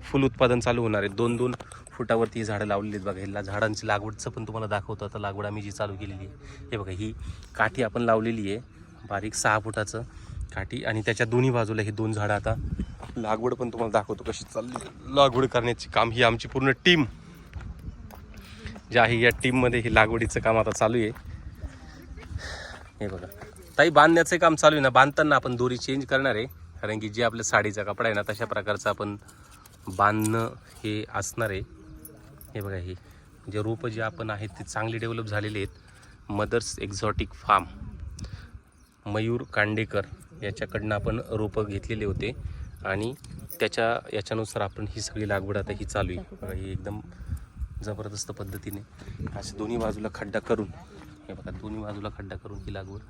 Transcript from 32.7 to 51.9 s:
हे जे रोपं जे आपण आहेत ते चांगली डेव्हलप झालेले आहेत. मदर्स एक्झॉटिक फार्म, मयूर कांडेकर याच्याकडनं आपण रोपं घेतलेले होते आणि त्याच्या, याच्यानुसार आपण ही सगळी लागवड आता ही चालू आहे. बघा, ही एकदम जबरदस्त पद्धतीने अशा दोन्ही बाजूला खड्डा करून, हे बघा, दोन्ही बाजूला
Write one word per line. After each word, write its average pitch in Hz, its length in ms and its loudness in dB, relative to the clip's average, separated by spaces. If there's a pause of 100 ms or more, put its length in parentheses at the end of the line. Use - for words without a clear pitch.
हे 90 180 -8 (580)
जे 107 100 -2
रोपं 113 280 -2
जे 113 120 -6
आपण 110 280 -6
आहेत 104 200 -6
ते - 140 -14
चांगली 113 340 -4
डेव्हलप 113 280 -4
झालेले 104 340 -2
आहेत. 98 80 -2 (640)
मदर्स 104 480 0
एक्झॉटिक 101 500 -2
फार्म, 98 340 4 (1400)
मयूर 113 380 0
कांडेकर 107 580 0 (420)
याच्याकडनं 107 520 -2
आपण 110 340 0
रोपं 107 340 0
घेतलेले 104 420 -4
होते 98 260 -2 (540)
आणि 104 280 -2 (460)
त्याच्या, 117 540 0
याच्यानुसार 107 480 -4
आपण 104 280 -4
ही 107 120 -8
सगळी 107 280 -4
लागवड 98 280 0
आता 98 140 -2
ही 101 140 -6
चालू 98 260 -2
आहे. 90 300 -8
बघा, 101 120 -8
ही 95 180 -6
एकदम 98 280 -6 (840)
जबरदस्त 104 480 -8
पद्धतीने 98 480 -10 (580)
अशा - 200 -10
दोन्ही 113 200 -4
बाजूला 107 380 -2
खड्डा 104 240 -6
करून, 110 280 -2 (600)
हे 95 60 -12
बघा, - 180 -12
दोन्ही 107 300 -10
बाजूला 104 360 -8